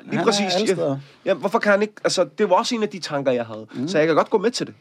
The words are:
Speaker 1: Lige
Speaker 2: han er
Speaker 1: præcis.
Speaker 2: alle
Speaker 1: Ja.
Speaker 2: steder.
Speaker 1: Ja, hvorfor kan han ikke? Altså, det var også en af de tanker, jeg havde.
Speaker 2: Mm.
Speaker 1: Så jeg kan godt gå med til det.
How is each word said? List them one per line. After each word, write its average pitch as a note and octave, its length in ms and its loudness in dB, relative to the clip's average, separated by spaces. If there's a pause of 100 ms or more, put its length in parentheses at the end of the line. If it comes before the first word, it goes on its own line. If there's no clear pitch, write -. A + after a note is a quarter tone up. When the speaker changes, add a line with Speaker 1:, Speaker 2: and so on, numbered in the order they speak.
Speaker 1:
Lige - 80 -18
Speaker 2:
han G#3+ 80 -2
er E3+ 40 0
Speaker 1:
præcis. G3+ 300 2
Speaker 2:
alle G#3 140 0
Speaker 1:
Ja. G3 60 2
Speaker 2:
steder. D#3 240 -2 (280)
Speaker 1:
Ja, G3 80 2
hvorfor F3+ 260 0
kan G#3 120 2
han G3+ 100 4
ikke? G#3 120 -2 (100)
Altså, E3+ 240 0 (100)
det G#3 120 2
var F3+ 60 6
også A3+ 200 0
en A3 80 -2
af G#3 60 -2
de F#3+ 100 -10
tanker, C#3 320 -2
jeg A#2+ 140 0
havde. A2 280 -14
Speaker 2:
Mm. B2+ 140 -4
Speaker 1:
Så F3 100 -2
jeg D#3 100 4
kan D#3+ 80 2
godt F3+ 140 2
gå - 80 0
med G3+ 140 0
til - 160 -6
det. G#2+ 140 -18